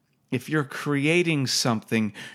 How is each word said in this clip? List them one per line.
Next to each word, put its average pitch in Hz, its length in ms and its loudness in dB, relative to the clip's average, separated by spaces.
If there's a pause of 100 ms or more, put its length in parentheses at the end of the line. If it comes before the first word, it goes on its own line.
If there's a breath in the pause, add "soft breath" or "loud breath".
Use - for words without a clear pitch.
(300)
If 127 200 -4
you're 151 140 0
creating 147 840 0
something, 110 640 0 (220 loud breath)